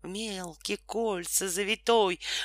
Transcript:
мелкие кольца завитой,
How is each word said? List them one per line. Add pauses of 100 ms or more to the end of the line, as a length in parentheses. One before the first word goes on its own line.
мелкие
кольца
завитой, (240)